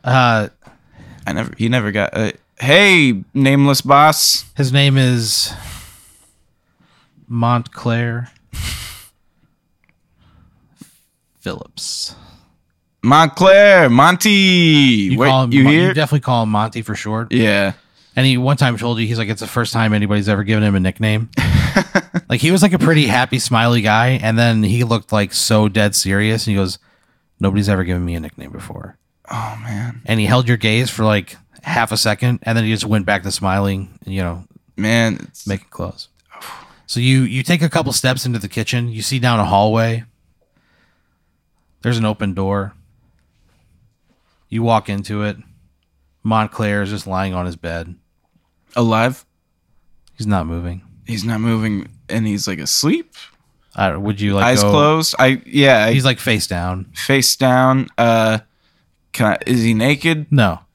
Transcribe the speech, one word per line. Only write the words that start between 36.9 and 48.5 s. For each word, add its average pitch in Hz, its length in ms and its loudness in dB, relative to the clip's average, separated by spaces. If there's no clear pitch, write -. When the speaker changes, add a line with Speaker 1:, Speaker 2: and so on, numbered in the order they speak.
Speaker 1:
you, 131 220 4
you 127 200 -4
take 170 180 0
a 160 80 0
couple 139 220 -2
steps 127 340 -2
into 120 140 -4
the 101 100 -8
kitchen. 120 400 -4
You 110 120 -10
see 135 180 -4
down 120 220 2
a 98 40 0
hallway. 113 600 0
There's 120 160 -2
an 113 80 0
open 104 280 -4
door. 98 400 -4
You 113 140 -4
walk 113 260 0
into 104 340 -6
it. 104 140 -6
Montclair 107 580 -2
is 98 80 -4
just 104 180 -10
lying 95 260 -4
on 90 120 -4
his 87 120 -8
bed. 85 380 -10